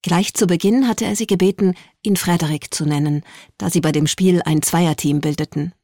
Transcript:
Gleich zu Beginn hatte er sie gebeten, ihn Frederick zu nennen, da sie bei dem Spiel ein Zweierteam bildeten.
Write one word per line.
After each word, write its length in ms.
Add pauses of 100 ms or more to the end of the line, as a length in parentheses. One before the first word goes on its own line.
Gleich 320
zu 140
Beginn 420
hatte 160
er 100
sie 120
gebeten, 480 (280)
ihn 140
Frederick 560
zu 140
nennen, 360 (360)
da 100
sie 140
bei 100
dem 140
Spiel 340
ein 220
Zweierteam 580
bildeten. 640